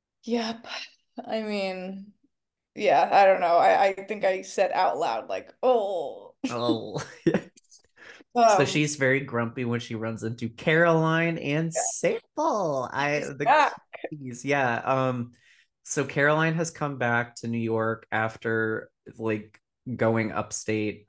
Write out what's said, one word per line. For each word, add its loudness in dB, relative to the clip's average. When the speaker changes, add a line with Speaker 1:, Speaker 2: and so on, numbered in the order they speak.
Speaker 1:
Yep. -4
I -6
mean, -6
yeah, 4
I 8
don't 6
know. 4
I, 6
I 2
think -8
I 0
said 0
out 0
loud, -2
like, -8
"Oh." 0
Speaker 2:
Oh. -2
<laughs> 4
So 6
Speaker 1:
Um, 6
Speaker 2:
she's 0
very 2
grumpy -4
when 0
she -10
runs -6
into -4
Caroline 2
and -2
Speaker 1:
Yeah. -2
Speaker 2:
Sable. -2
I, -2
Speaker 1:
She's -6
Speaker 2:
the -2
Speaker 1:
back. 2
Speaker 2:
keys, -12
yeah. 2
Um, 0
so -2
Caroline 2
has -4
come -6
back 0
to -10
New -2
York -2
after, -2
like, -6
going 0
upstate, -4